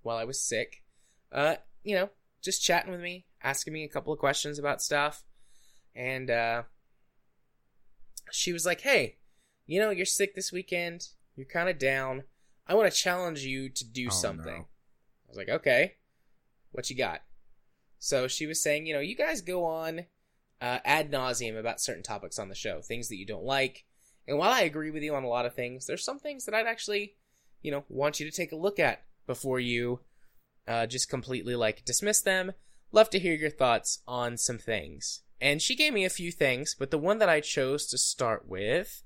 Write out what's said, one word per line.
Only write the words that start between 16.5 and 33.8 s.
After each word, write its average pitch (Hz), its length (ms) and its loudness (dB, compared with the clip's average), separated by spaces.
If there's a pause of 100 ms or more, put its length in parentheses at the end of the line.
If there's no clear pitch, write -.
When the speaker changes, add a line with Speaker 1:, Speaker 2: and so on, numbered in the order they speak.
Speaker 1:
what - 180 -6
you 123 60 -8
got?" 98 280 -2 (760)
So 131 280 0
she 151 200 -4
was 160 140 -4
saying, 151 240 2
you 156 80 -4
know, 143 60 0
"You 170 160 -6
guys 294 260 -2
go 175 240 -2
on, 160 420 -4 (540)
uh, 123 240 -2
ad 151 240 4
nauseam 123 460 -2
about 110 260 -4
certain 98 220 -4
topics 98 360 -8
on 98 100 -8
the 95 60 -12
show, 90 260 -6
things 110 280 -8
that 110 80 -8
you 98 80 -10
don't 98 200 -8
like. 135 400 0 (420)
And 143 100 0
while 185 140 6
I 254 100 4
agree 156 300 0
with 151 120 -6
you 151 120 -2
on 135 80 0
a 123 60 -2
lot 120 160 2
of 120 100 -4
things, 127 320 -6
there's 175 160 -4
some 285 160 -6
things 285 260 -8
that 208 80 -4
I'd 226 140 2
actually, 208 480 -4 (460)
you 151 100 -4
know, 143 180 -4
want 147 300 4
you 151 100 -4
to - 60 -10
take 175 160 -2
a 160 60 -6
look 196 220 2
at 131 260 4 (200)
before 127 340 0
you, 120 420 0 (640)
uh, 117 180 2
just 123 240 -4
completely, 123 460 -4
like, 110 300 0
dismiss 202 360 2
them. 185 320 0 (380)
Love 220 180 10
to 190 100 2
hear 175 140 2
your 151 160 0
thoughts 117 580 2